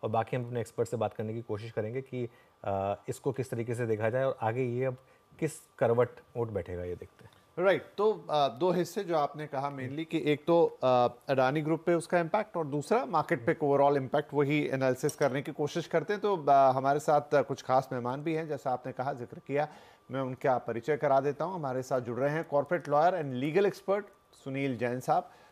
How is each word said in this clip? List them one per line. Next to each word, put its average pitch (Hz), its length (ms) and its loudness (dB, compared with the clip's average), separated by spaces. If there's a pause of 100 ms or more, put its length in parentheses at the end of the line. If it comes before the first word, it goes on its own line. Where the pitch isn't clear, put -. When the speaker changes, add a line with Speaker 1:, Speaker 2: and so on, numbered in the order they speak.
Speaker 1:
और 113 60 -2
बाकी - 280 0
हम 123 80 -4
अपने 120 140 -4
एक्सपर्ट 113 300 -4
से 120 80 -4
बात 107 160 0
करने 110 200 -6
की 117 80 -6
कोशिश 107 300 -8
करेंगे 117 300 -4
कि, 123 280 -8 (340)
अ, 98 320 -2 (140)
इसको 135 220 -4
किस 120 180 -6
तरीके 117 260 -4
से 120 100 -2
देखा 110 240 0
जाए 127 140 0
और 135 180 -2
आगे 117 220 0
ये 123 220 -2
अब 127 120 -4 (420)
किस 156 120 -2 (280)
करवट 120 300 4 (280)
ओट 117 120 -2
बैठेगा, 90 340 -6
ये 90 120 -6
देखते - 300 -20
हैं। - 60 -20 (340)
Speaker 2:
Right, 175 320 2
तो, 202 320 0
अ, 147 180 4
दो 135 240 0
हिस्से 180 320 -2
जो 165 140 -2
आपने 147 300 -2
कहा 139 300 -6
mainly 135 280 -8
कि 160 200 -4
एक 147 200 2
तो, 170 380 4
अ, 127 240 6 (220)
अडानी 135 320 2
ग्रुप 156 240 -2
पे 175 80 4
उसका 170 260 0
impact 175 380 -2
और 160 80 -2
दूसरा 151 400 0
market 156 400 0
पे 160 80 2
overall 143 440 4
impact, 143 360 -2
वही 147 340 2
analysis 131 480 0
करने 139 260 0
की 156 100 -10
कोशिश 151 360 -4
करते 165 260 0
हैं। 202 80 -6
तो, 202 160 2
अ, 143 120 -2
हमारे 135 500 6
साथ, 147 360 2
अ, 139 60 6
कुछ 123 200 -4
खास 131 300 0
मेहमान 127 320 -4
भी 160 100 -2
हैं, 160 140 -4
जैसा 139 240 -4
आपने 127 200 -6
कहा, 131 220 -6
जिक्र 120 260 -12
किया, 143 280 -2 (440)
मैं 131 100 -4
उनका 131 360 0
परिचय 117 400 -2
करा 139 220 4
देता 143 260 -2
हूं। 190 100 -6
हमारे 131 280 -4
साथ 131 180 -2
जुड़ 117 180 -4
रहे 139 100 2
हैं 156 240 -2
corporate 143 360 0
lawyer 160 340 4
and 127 200 -4
legal 175 280 2
expert - 320 -2 (400)
सुनील 135 340 -2
जैन 120 220 -2
साहब, 156 320 0 (200)